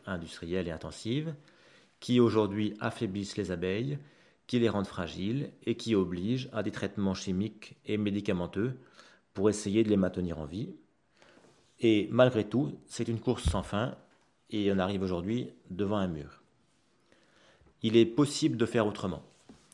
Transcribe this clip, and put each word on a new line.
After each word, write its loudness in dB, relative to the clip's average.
industrielle -4
et -4
intensive -6
qui 4
aujourd'hui 4
affaiblissent -4
les -4
abeilles, -4
qui 0
les 4
rendent 0
fragiles -4
et -2
qui 0
obligent 0
à -4
des -2
traitements -2
chimiques -6
et -2
médicamenteux -2
pour 2
essayer 2
de -2
les 6
maintenir 0
en -8
vie. -8
Et 6
malgré 6
tout, -2
c'est -6
une -2
course -2
sans 0
fin -2
et 2
on 2
arrive 0
aujourd'hui -4
devant -2
un 0
mur. -10
Il 6
est 10
possible 2
de 2
faire 2
autrement. -4